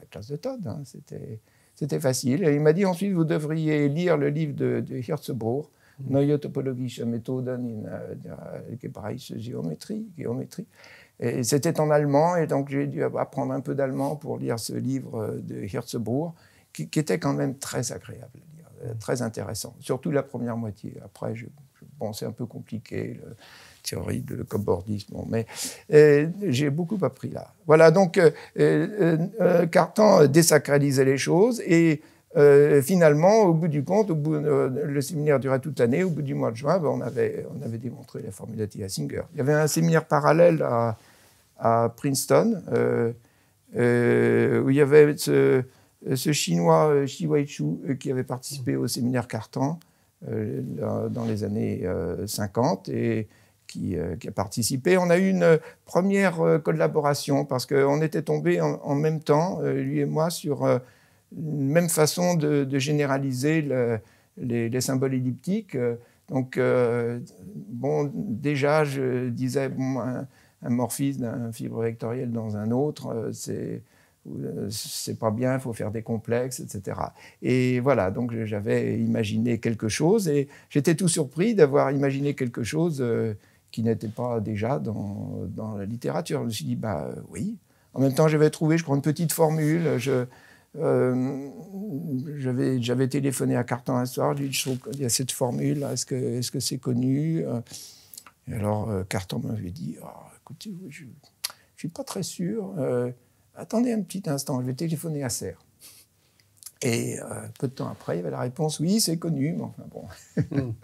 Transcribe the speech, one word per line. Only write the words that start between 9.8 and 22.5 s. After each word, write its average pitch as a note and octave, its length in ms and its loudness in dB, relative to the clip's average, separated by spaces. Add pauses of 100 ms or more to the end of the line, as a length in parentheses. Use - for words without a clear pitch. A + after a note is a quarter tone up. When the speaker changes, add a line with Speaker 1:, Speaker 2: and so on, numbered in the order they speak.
Speaker 1:
Géométrie. » C3 500 -8 (540)
Et A#2+ 240 -2
c'était D3 360 0
en D3+ 100 2
allemand, D3 440 4
et D#3+ 120 0
donc C#3 240 -2
j'ai C#3+ 160 -2
dû C#3 180 -4
apprendre B2+ 480 -4
un C#3 80 -4
peu C#3+ 140 -4
d'allemand C#3 420 -2
pour B2+ 220 -8
lire B2+ 200 -4
ce A#2+ 140 -8
livre A#2+ 680 -4
de A#2+ 200 -10
Hirzebruch, B2 720 -4 (400)
qui, D#3 160 -10
qui - 100 -2
était D#3+ 200 0
quand D#3 160 -2
même C#3+ 220 -2
très - 360 -6
agréable - 420 -14
à - 220 -20
lire, - 140 -20 (140)
euh, A#2+ 100 -10
Speaker 2:
Mm. A2+ 40 -10
Speaker 1:
très C3 220 -2
intéressant. A2+ 600 -8
Surtout C3 300 -4
la C#3 120 0
première A#2+ 340 -6
moitié. A2+ 480 -10
Après, A2 320 -8
je, A#2 80 -12 (340)
je, - 60 -20 (140)
bon, G#2+ 160 -6
c'est - 120 -10
un A#2 60 -8
peu A#2 140 -10
compliqué, A2 760 -10